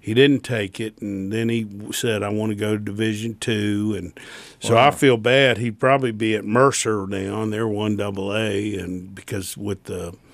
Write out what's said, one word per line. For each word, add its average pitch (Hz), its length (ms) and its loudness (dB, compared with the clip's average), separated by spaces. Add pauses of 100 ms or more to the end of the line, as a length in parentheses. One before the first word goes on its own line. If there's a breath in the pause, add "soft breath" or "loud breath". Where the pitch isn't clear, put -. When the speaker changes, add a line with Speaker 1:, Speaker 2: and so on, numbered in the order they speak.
Speaker 1:
he 110 120 -6
didn't 135 300 4
take 107 380 -4
it. 110 200 -8
And 98 300 -6
then 113 160 0
he 117 160 0
w-, 104 300 -12
said, 107 300 -2
"I 101 60 -4
wanna 107 260 -2
go 107 180 -2
to 107 100 0
Division 107 560 -4
two." 104 580 0
And 87 220 -12 (400 loud breath)
so 117 160 2
I 123 100 8
Speaker 2:
Wow. 143 60 6
Speaker 1:
feel 131 260 6
bad. 123 420 4
He'd 113 200 -4
probably 131 320 2
be 110 240 0
at 104 80 -4
Mercer 110 640 2
now, 101 360 -4
and 110 100 -2
they're 110 160 -2
one 104 260 0
double 101 400 -4
A. 104 400 -2
And 92 400 -8
because - 400 -8
with 101 280 -6
the, 90 300 -8 (200 loud breath)